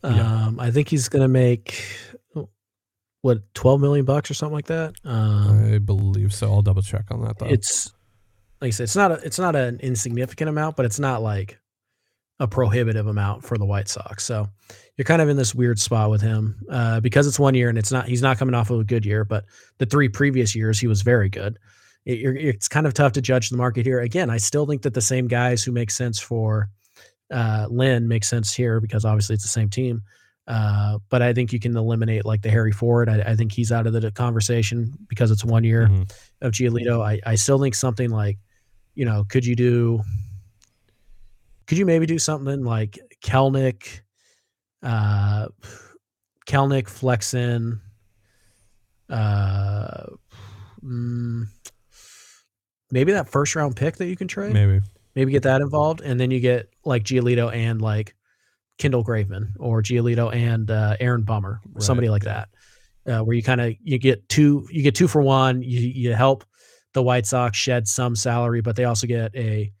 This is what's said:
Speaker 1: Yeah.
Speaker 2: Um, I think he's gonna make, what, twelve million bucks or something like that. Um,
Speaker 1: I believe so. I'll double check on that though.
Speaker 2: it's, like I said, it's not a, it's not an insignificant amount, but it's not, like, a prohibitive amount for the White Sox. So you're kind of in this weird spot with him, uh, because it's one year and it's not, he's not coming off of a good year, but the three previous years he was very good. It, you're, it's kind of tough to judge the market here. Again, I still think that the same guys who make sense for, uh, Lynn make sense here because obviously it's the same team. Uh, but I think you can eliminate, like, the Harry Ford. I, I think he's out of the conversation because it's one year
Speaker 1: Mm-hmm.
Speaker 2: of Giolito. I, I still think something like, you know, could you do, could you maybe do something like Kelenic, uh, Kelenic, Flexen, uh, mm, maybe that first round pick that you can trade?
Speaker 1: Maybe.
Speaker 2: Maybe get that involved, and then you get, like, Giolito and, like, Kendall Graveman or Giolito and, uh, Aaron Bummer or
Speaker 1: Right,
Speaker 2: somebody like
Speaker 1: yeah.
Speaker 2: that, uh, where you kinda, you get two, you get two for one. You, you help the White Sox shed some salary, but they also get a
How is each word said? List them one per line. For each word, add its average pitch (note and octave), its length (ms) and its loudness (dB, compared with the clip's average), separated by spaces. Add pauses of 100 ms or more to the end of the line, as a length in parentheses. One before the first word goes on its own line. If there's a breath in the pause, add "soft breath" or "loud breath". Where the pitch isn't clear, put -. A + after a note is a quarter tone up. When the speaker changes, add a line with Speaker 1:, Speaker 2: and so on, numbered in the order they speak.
Speaker 1:
Yeah. A2+ 440 2
Speaker 2:
Um, A2+ 120 -4
I A#2+ 120 0
think C#3+ 180 2
he's C3+ 180 0
gonna C3+ 200 2
make, B2+ 580 2 (1400 loud breath)
what, A#2+ 200 2 (120)
twelve C3+ 280 4
million C#3+ 240 2
bucks C#3 260 0
or - 20 -6
something D3+ 220 -6
like D3 120 -6
that. E3 360 -6
Um, G#2+ 720 4
Speaker 1:
I G#2+ 40 4
believe G2+ 560 0
so. G2+ 180 -2
I'll G2+ 120 4
double G2 180 2
check G2+ 300 -4
on A2+ 140 -6
that A2 120 -6
though. - 80 -10
Speaker 2:
it's, - 460 -2 (720)
like C3 80 -2
I - 20 -2
said, A2 140 -4
it's G#2+ 100 -4
not G3 160 4
a, E3 120 0
it's - 140 -8
not F3+ 180 0
an B2 260 -2
insignificant B2+ 680 -4
amount, D3+ 280 -2
but C3 80 2
it's A2+ 140 -2
not, B2+ 220 -2
like, G2+ 380 -4 (800)
a C3 80 0
prohibitive A2+ 600 0
amount G#2 380 -2
for A#2 120 -4
the G2+ 80 -2
White G2 220 -2
Sox. - 360 -10
So G#2 240 -4 (500 loud breath)
you're C3+ 80 -2
kind D#3+ 160 4
of D3 80 4
in C#3+ 80 2
this B2+ 160 0
weird A#2+ 260 2
spot A2 300 2
with G#2+ 120 2
him, G#2+ 360 -2 (140)
uh, A#2 300 0
because C#3 260 4
it's C3+ 120 -4
one C#3 140 4
year B2 160 2
and A#2 80 0
it's G#2+ 140 -2
not, B2+ 160 -2
he's B2 140 -2
not C3 160 2
coming C3 180 0
off A2+ 160 0
of A#2+ 80 0
a A2+ 40 0
good A2 220 -2
year, G#2 180 0
but G2+ 220 -4 (320 soft breath)
the C3+ 80 0
three C#3 240 2
previous B2 460 0
years A2 240 0
he A#2+ 80 0
was G#2+ 160 2
very A2+ 260 4
good. G2+ 300 -8 (460 soft breath)
It, B2+ 140 -4
you're, C3 160 -2
it's C#3 320 -2
kind D3+ 200 -2
of B2+ 80 -2
tough C#3 180 4
to C#3 80 0
judge B2+ 300 0
the B2 60 -4
market B2 280 -2
here. B2+ 140 0
Again, A#2+ 320 -2
I A#2 60 -2
still D3 280 0
think C#3+ 160 -4
that C3 140 -2
the B2 60 0
same B2+ 260 0
guys B2 360 0
who C3 80 -4
make A#2+ 200 -2
sense A#2+ 280 -4
for, G#2+ 500 -2 (640 soft breath)
uh, A2 400 0
Lynn A#2+ 360 2
make A2+ 160 0
sense A2+ 300 -2
here A#2 260 0
because A2 260 -2
obviously G#2+ 280 2
it's G2+ 100 -2
the - 60 -8
same G#2+ 200 0
team. A#2+ 340 -4 (440 soft breath)
Uh, G#2 520 0 (100)
but B2 140 2
I A#2+ 100 2
think A#2+ 180 0
you B2 80 -2
can A#2 160 -2
eliminate, A2+ 500 0
like, G#2+ 180 0
the A2 80 0
Harry A2 200 2
Ford. A#2 380 2
I, G#2+ 120 2 (100)
I A2 40 2
think A2 160 0
he's A2+ 200 -2
out A#2 160 0
of A2 60 0
the A2+ 180 -2
conversation A#2 840 -2 (160)
because A2+ 220 2
it's G#2 120 2
one A2+ 200 4
year A2+ 240 4
Speaker 1:
Mm-hmm. G2 160 4 (420 loud breath)
Speaker 2:
of A#2+ 60 0
Giolito. A#2 520 0
I, G#2+ 220 0
I A2+ 100 0
still C3+ 240 2
think C#3 160 0
something B2 360 -2
like, G#2 260 -2 (560)
you C3+ 120 -2
know, G#2+ 220 0
could B2+ 180 0
you A#2+ 100 0
do, A#2 480 2 (1600 loud breath)
could D#3+ 140 0
you G3 80 2
maybe E3 180 4
do D#3+ 140 -2
something C#3 440 -4
like A2 360 -2 (240)
Kelenic, C3+ 800 0 (840)
uh, G#2 640 0 (1000 loud breath)
Kelenic, C#3 400 2
Flexen, A#2+ 920 -2 (1300)
uh, G2+ 920 -2 (800 loud breath)
mm, A#2+ 600 -6 (1500 loud breath)
maybe C3+ 220 2
that F3+ 160 -2
first C#3+ 260 0
round C#3+ 200 -2
pick D3+ 220 -2
that F#3 100 -4
you F3+ 80 -6
can F#3 120 -8
trade? G3+ 260 -6
Speaker 1:
Maybe. G2 260 6 (360)
Speaker 2:
Maybe C3+ 160 2
get C3+ 120 2
that C3+ 180 4
involved, D3+ 400 0
and B2+ 180 -2
then B2+ 100 2
you C3 100 0
get, B2 300 2 (140)
like, B2 200 0
Giolito A#2+ 500 2
and, A2+ 280 -2
like, G#2+ 340 -2 (640)
Kendall B2+ 260 0
Graveman G#2 560 -4
or A2+ 220 0
Giolito A#2 540 0
and, A#2 340 0
uh, G#2+ 300 0
Aaron B2 240 0
Bummer G#2 400 -4
or - 120 -20
Speaker 1:
Right, G#2+ 80 -6
Speaker 2:
somebody A#2+ 260 2
like G#2 160 0
Speaker 1:
yeah. G#2+ 200 -6 (600 soft breath)
Speaker 2:
that, A#2 140 -2
uh, A2 40 -2
where A#2 120 0
you A#2 60 0
kinda, A#2+ 400 0
you C#3 160 -2
get A#2+ 300 2
two, D3 420 4
you D#3 140 -4
get C3+ 100 4
two F3 140 4
for D3+ 140 2
one. C3 400 4
You, B2 180 -2
you A#2+ 340 -2
help B2+ 300 2 (500 soft breath)
the C3+ 80 2
White B2 240 2
Sox B2 320 -2
shed A#2+ 300 0
some B2 280 -2
salary, A#2+ 460 -2
but A2 140 -2
they B2 80 0
also A#2+ 240 -2
get A2+ 280 -4
a G#2+ 460 -4